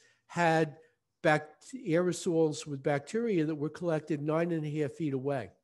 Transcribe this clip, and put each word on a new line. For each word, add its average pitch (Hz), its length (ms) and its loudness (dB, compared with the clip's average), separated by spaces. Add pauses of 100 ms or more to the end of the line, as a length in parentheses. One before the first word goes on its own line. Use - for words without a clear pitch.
(260)
had 160 500 2 (460)
bac-, 151 280 4 (360)
aerosols 165 800 2
with 139 160 -8
bacteria 160 640 0
that 160 100 -2
were 147 140 -4
collected 156 540 -4
nine 160 300 0
and 160 120 -2
a 151 160 -4
half 143 120 -2
feet 147 220 -4
away. 131 360 -4 (140)